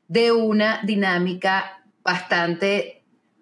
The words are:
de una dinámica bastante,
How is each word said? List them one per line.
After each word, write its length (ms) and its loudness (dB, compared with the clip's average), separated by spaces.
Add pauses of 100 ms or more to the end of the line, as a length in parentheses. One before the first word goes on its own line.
de 240 2
una 520 2
dinámica 1000 -2 (200)
bastante, 1000 -2 (380)